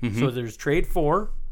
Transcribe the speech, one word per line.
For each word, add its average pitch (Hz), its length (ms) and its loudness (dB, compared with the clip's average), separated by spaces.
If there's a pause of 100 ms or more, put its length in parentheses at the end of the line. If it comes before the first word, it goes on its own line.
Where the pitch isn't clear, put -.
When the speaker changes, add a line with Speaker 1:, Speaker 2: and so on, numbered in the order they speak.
Speaker 1:
Mm-hmm. 113 180 -2
Speaker 2:
So 131 120 2
there's 120 240 -6
trade 170 320 0
for, 175 440 2 (200)